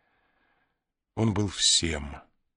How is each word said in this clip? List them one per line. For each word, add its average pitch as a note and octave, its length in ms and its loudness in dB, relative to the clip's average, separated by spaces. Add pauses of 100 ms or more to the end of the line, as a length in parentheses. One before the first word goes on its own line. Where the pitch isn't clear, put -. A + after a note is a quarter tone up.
(1160)
Он A2 180 2
был G2+ 140 0
всем. D2+ 720 0 (400)